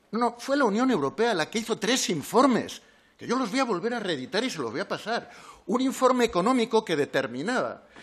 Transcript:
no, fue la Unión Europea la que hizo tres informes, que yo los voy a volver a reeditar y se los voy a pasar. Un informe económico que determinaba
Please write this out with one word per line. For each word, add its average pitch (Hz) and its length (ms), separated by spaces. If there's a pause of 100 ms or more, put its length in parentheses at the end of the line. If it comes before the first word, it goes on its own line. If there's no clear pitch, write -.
(120)
no, 233 260
fue 269 180
la 285 80
Unión 226 260
Europea 202 440
la 156 160
que 214 80
hizo 220 200
tres 240 320
informes, 190 680 (360)
que 208 100
yo 220 100
los 247 140
voy 254 100
a 269 40
volver 220 300
a 240 60
reeditar 180 440
y 254 60
se 165 80
los 120 120
voy 131 100
a 202 80
pasar. 202 420 (360)
Un 247 140
informe 254 440
económico 220 600
que 175 100
determinaba 139 880 (180)